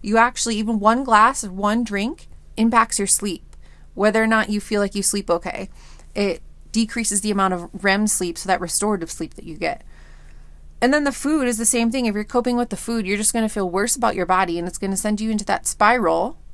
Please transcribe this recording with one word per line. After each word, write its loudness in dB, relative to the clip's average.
You 0
actually, 2
even 0
one 4
glass 6
of -10
one 0
drink -4
impacts 4
your -2
sleep, -4
whether 2
or 2
not 2
you -2
feel -2
like 0
you -2
sleep -2
okay. -2
It -2
decreases -2
the -2
amount 2
of -10
rem 4
sleep, -2
so -8
that 2
restorative -2
sleep -8
that -16
you -14
get. -4
And 4
then 2
the 0
food 0
is -2
the -4
same 2
thing. -2
If 0
you're -4
coping 0
with 0
the -6
food, -4
you're 0
just 0
gonna 0
feel -2
worse 0
about 0
your 0
body, 2
and -4
it's -8
gonna -4
send -2
you -2
into 4
that 0
spiral 2